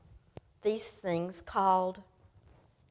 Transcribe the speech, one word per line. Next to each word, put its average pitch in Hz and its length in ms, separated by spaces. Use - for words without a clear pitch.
these 220 280
things 180 520
called 185 600